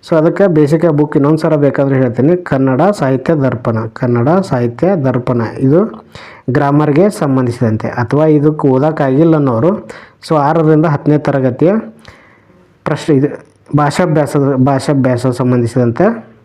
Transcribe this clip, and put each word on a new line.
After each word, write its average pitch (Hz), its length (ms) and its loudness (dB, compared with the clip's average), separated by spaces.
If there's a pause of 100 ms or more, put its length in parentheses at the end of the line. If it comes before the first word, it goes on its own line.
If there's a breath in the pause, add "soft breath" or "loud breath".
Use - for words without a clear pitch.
So - 140 -4
ಅದಕ್ಕೆ 165 260 2 (120)
ಬೇಸಿಕ್ 151 280 2 (140)
ಬುಕ್ 151 200 0
ಇನ್ನೊಂದು 151 240 2
ಸಲ 156 200 0
ಬೇಕಾದ್ರೆ 139 380 0
ಹೇಳ್ತೀನಿ, 127 320 2 (160)
ಕನ್ನಡ 135 320 0 (180)
ಸಾಹಿತ್ಯ 135 340 0 (120)
ದರ್ಪಣ. 120 320 -2 (220)
ಕನ್ನಡ 120 300 0 (200)
ಸಾಹಿತ್ಯ 120 400 -2 (180)
ದರ್ಪಣ 123 340 -2 (260)
ಇದು 151 120 4 (800 loud breath)
ಗ್ರಾಮರ್ಗೆ 147 480 2 (160)
ಸಂಬಂಧಿಸಿದಂತೆ 123 680 -2 (140)
ಅಥವಾ 147 240 0 (100)
ಇದಕ್ಕೆ 151 380 0
ಓದೋಕ್ಕಾಗಿಲ್ಲ 156 680 2
ಅನ್ನೋರು 131 300 0 (560 loud breath)
so 160 80 0 (140)
ಆರರಿಂದ 160 460 2
ಹತ್ತನೇ 147 240 0 (100)
ತರಗತಿಯ 139 440 0 (1160 soft breath)
ಪ್ರಶ್ನೆ 151 320 -2
ಇದು 143 100 -2 (500)
ಭಾಷಾಭ್ಯಾಸದ, 147 680 0 (180)
ಭಾಷಾಭ್ಯಾಸ 127 720 0
ಸಂಬಂಧಿಸಿದಂತೆ 123 640 0 (400)